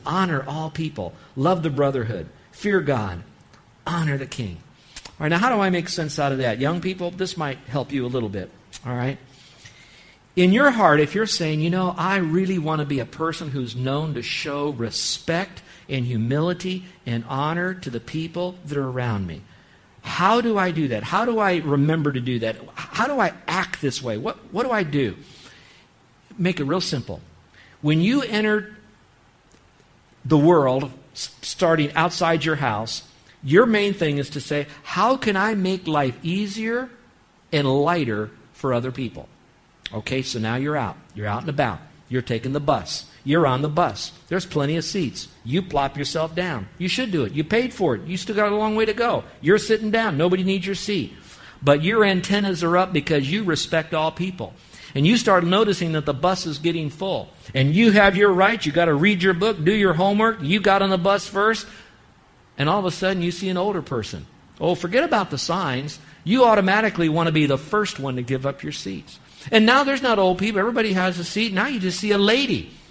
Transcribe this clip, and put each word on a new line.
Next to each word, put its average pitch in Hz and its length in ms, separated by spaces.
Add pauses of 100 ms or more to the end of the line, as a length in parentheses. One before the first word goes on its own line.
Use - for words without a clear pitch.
"Honor 165 420
all 156 220
people, 151 440 (220)
love 165 280
the 160 60
brotherhood, 127 580 (260)
fear 202 260
God, 107 440 (600)
honor 160 320
the 135 80
king." 92 340 (460)
All - 200
right, - 20
now 170 120
how 247 140
do 214 60
I 190 100
make 175 200
sense 151 280
out 143 140
of 135 60
that? 120 200
Young 151 220
people, 180 320
this 180 240
might 143 220 (100)
help 135 240
you 131 140
a - 20
little 123 220
bit, 95 200 (360)
all 123 100
right? 131 220 (1200)
In 180 160
your 269 180
heart, 170 300
if 143 120
you're 214 120
saying, 156 340
"You 165 100
know, 185 280
I 185 200
really 185 400
want 156 220
to 147 60
be 139 140
a 113 60
person 156 460
who's 123 240
known 139 380
to 131 80
show 143 480
respect 147 920 (280)
and 131 160
humility 165 800 (200)
and 117 220
honor 165 460
to 180 160
the 117 100
people 165 560 (100)
that 143 120
are 135 120
around 117 380
me. 78 140 (640)
How 190 360
do 226 180
I 185 140
do 156 160
that? 110 160
How 190 220
do 233 140
I 190 180
remember 147 560
to 123 80
do 123 180
that? 110 160 (200)
How - 320
do 285 120
I 202 140 (120)
act 180 360
this 135 200
way? 113 160
What, 131 200 (160)
what 208 100
do 254 80
I 214 120
do?" 139 340 (1200)
Make 175 240
it - 20
real 151 160
simple. 117 400 (600)
When 156 200
you 254 220
enter 214 520 (1500)
the 151 120
world, 143 540 (220)
s-, - 160 (140)
starting 165 500
outside 165 500
your 156 120
house, 113 480 (400)
your 170 240
main 202 260
thing 151 240
is 139 140
to 143 100
say, 147 240 (160)
"How 226 340
can 220 220
I 208 160
make 185 340
life 143 360
easier 220 640 (600)
and 143 160
lighter 135 640 (220)
for 135 200
other 120 180
people?" 123 380 (640)
Okay, 131 300
so 127 160
now 110 160
you're 143 200
out. 107 220 (160)
You're 104 140
out 104 140
and 175 80
about. 135 300 (300)
You're 123 140
taking 123 300
the 147 60
bus. 139 460 (180)
You're 156 220
on 131 160
the 151 80
bus. 151 420 (160)
There's 180 180
plenty 147 300
of 160 80
seats. - 440 (180)
You 147 160
plop 139 360
yourself 160 360
down. 160 340 (120)
You 180 80
should 240 240
do 151 140
it. 104 80
You 147 100
paid 233 320
for 175 180
it. 180 140
You 185 100
still 202 180
got 208 160
a 208 40
long 214 200
way 220 100
to 214 80
go. 220 300 (160)
You're 190 200
sitting 214 320
down. 220 260
Nobody 180 260
needs 190 220
your 196 100
seat. 185 380 (480)
But 143 220
your 214 200
antennas 190 600
are 170 120
up 185 160
because 147 380
you 208 140
respect 160 500
all 160 180
people. 170 440 (400)
And 139 100
you 226 120
start 196 260
noticing 185 480
that 156 140
the 147 80
bus 180 320
is 151 120
getting 160 320
full. 180 400 (240)
And 139 220
you 220 160
have 196 260
your 202 140
rights. 190 340
You 151 60
gotta 165 220
read 180 280
your 185 120
book, 180 300
do 185 100
your 196 200
homework. 202 480
You 170 180
got 196 220
on 196 80
the 190 80
bus 196 300
first. 214 400 (920)
And 143 120
all 202 100
of 190 60
a 175 60
sudden, 190 300
you 175 100
see 185 180
an 180 80
older 190 240
person. 107 440 (340)
Oh, 170 160
forget 190 280
about 240 260
the 139 80
signs. 151 640 (240)
You 247 220
automatically 202 640
wanna 165 240
be 156 120
the 139 120
first 208 420
one 135 160
to 123 60
give 131 240
up 139 180
your 151 80
seats. - 480 (320)
And 220 140
now 262 180
there's 269 180
not 233 180
old 185 200
people. 202 200
Everybody 220 340
has 185 260
a 170 40
seat. 208 300
Now 202 140
you 269 120
just 180 200
see 208 120
a 202 60
lady. 208 540 (200)